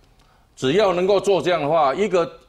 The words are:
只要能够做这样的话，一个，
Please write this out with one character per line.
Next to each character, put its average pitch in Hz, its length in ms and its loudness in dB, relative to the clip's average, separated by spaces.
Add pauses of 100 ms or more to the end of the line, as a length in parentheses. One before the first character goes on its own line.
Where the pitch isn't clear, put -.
(560)
只 135 180 -2
要 196 200 2
能 180 120 -2
够 196 140 2
做 185 220 0
这 160 100 0
样 165 100 0
的 143 60 -4
话， 147 260 0
一 202 140 -2
个， 170 240 -2 (160)